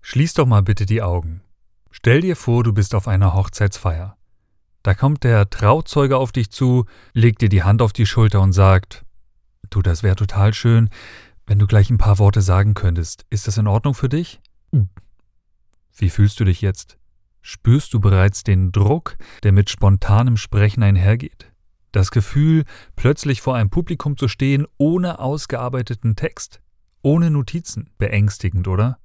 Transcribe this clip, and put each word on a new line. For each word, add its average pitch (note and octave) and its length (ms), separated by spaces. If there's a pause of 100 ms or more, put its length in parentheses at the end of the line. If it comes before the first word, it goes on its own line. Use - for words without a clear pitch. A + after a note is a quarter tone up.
(180)
Schließ D#3+ 160
doch C#3+ 140
mal G#2 160
bitte G#2 240
die G#2+ 160
Augen. F2 380 (500)
Stell C3 300
dir F3+ 140
vor, A#2+ 280
du A2+ 100
bist G2+ 220
auf G2 120
einer F#2+ 280
Hochzeitsfeier. F#2+ 800 (640)
Da G2 140
kommt C#3+ 280
der A2 280
Trauzeuge C3+ 680
auf C3 140
dich A#2 180
zu, B2 360 (280)
legt A#2 300
dir G#2+ 60
die F#2+ 120
Hand G#2+ 220
auf A2 100
die A2 140
Schulter G#2+ 340
und F#2+ 100
sagt: F#2+ 540 (640)
„Du, F#2+ 140
das E2 180
wär G2 140
total G2+ 400
schön, A#2 340 (560)
wenn G2+ 140
du G2+ 80
gleich G#2 240
ein A2+ 80
paar G2+ 180
Worte G2+ 240
sagen G2 320
könntest. E2+ 560
Ist - 160
das G#2 140
in G#2+ 80
Ordnung A2+ 260
für C3+ 160
dich?“ D#3+ 320 (1500)
Wie F#2 140
fühlst G2+ 300
du A2 60
dich F2+ 160
jetzt? - 360 (460)
Spürst - 500
du A2+ 60
bereits G2 440
den F#2 280
Druck, G#2 460 (260)
der G2+ 80
mit G2 180
spontanem G#2 680
Sprechen G#2 460
einhergeht? G2+ 720 (400)
Das F#2+ 180
Gefühl, D3+ 540 (320)
plötzlich C#3 480
vor C3 100
einem A2 160
Publikum - 480
zu C3+ 100
stehen, C3+ 380 (140)
ohne F3 400
ausgearbeiteten B2 960
Text, - 440 (440)
ohne E3 260
Notizen. D3 680
Beängstigend, G2+ 680
oder? G#2 380